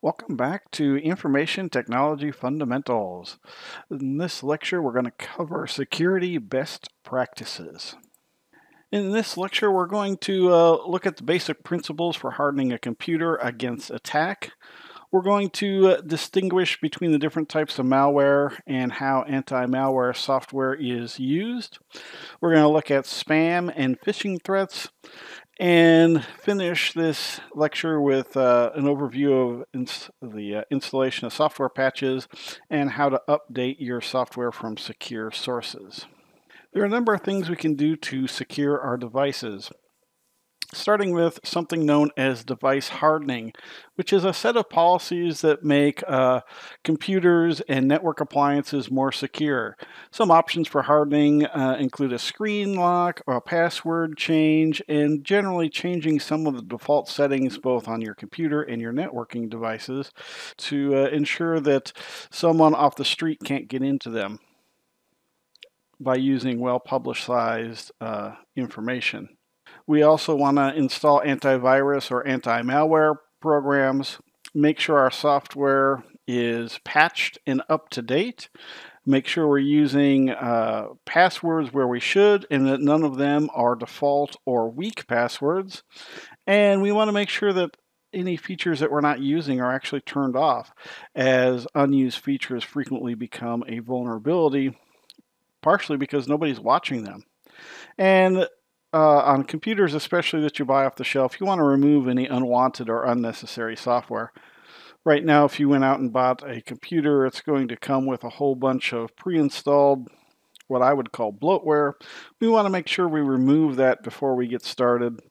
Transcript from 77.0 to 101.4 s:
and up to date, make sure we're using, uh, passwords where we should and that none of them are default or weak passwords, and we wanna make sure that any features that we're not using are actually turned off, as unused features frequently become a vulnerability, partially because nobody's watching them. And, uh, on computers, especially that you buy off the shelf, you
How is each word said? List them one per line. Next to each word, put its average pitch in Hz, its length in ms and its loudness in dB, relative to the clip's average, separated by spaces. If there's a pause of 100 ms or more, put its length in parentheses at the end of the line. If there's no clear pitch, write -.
and 135 240 -2
up 156 200 0
to 123 120 -8
date, 156 460 -4 (580)
make 135 200 2
sure 160 220 0
we're 143 100 4
using, 139 720 4
uh, 113 580 -2 (180)
passwords 165 680 0
where 131 160 2
we 123 120 -2
should 202 500 4
and 135 160 2
that 135 140 0
none 147 220 4
of 143 140 0
them 143 380 0
are 120 220 2
default 143 680 -2
or 117 260 0
weak 175 360 -8
passwords, 143 760 -2 (640)
and 202 360 4
we 202 100 0
wanna 214 200 2
make 202 180 -2
sure 208 220 0
that 180 240 -2 (360)
any 180 240 -4
features 170 440 -4
that 151 100 2
we're 147 100 0
not 143 200 0
using 139 400 0
are 123 120 0
actually 135 300 -6
turned 135 340 -2
off, 135 360 0 (420)
as 127 600 2
unused 139 440 2
features 127 460 -4
frequently 127 500 -6
become 117 520 -6
a 113 140 -8
vulnerability, 131 960 0 (840)
partially 160 340 0
because 135 320 -4
nobody's 147 320 -2
watching 120 440 0
them. 98 200 -16 (720)
And, 185 480 4 (440)
uh, 156 280 8
on 139 260 4
computers, 165 480 0
especially 160 480 -2
that 151 180 -2
you 147 60 -2
buy 135 220 2
off 131 100 -4
the 131 80 -8
shelf, 131 340 0
you 196 60 -6